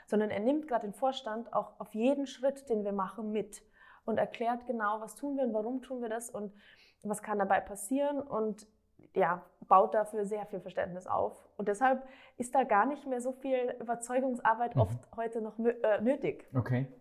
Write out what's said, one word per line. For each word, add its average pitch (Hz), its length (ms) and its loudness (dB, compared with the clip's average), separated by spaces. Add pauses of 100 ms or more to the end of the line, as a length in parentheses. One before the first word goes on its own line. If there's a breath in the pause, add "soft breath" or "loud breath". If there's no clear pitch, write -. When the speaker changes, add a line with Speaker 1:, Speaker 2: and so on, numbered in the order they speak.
Speaker 1:
Sondern 214 240 2
er 196 80 -4
nimmt 285 280 0
grad 233 140 0
den 208 120 -6
Vorstand 233 600 -4
auch - 260 -2
auf - 140 -12
jeden 269 320 2
Schritt, 277 440 -4
den 214 140 0
wir 202 80 -2
machen, 202 400 -4
mit 208 300 -6 (440 soft breath)
und 214 120 -2
erklärt 233 480 -2
genau, 220 340 -2
was 220 160 -14
tun 285 220 -4
wir 269 60 0
und 233 100 0
warum 233 300 -2
tun 254 180 -8
wir 233 80 -4
das 233 220 -6
und 208 200 -8 (520 soft breath)
was 208 180 -4
kann 214 160 -2
dabei 196 220 4
passieren 285 600 -2
und, 220 480 -4 (480)
ja, 175 280 2 (240)
baut 196 260 8
dafür 214 320 0
sehr 208 220 -6
viel 190 120 -8
Verständnis 185 460 -6
auf. - 420 -2 (100)
Und 202 100 -4
deshalb 254 360 2 (340 loud breath)
ist 247 180 -2
da 262 80 6
gar 220 240 6
nicht 285 180 -4
mehr 247 160 -2
so 254 120 -2
viel 254 460 -2
Überzeugungsarbeit 240 960 0
Speaker 2:
Mhm. 123 60 6
Speaker 1:
oft 117 180 0 (160)
heute 226 260 -4
noch 214 180 -6
mö-, 233 240 2
äh, 214 180 4
nötig. 247 540 0
Speaker 2:
Okay. 127 320 2 (140)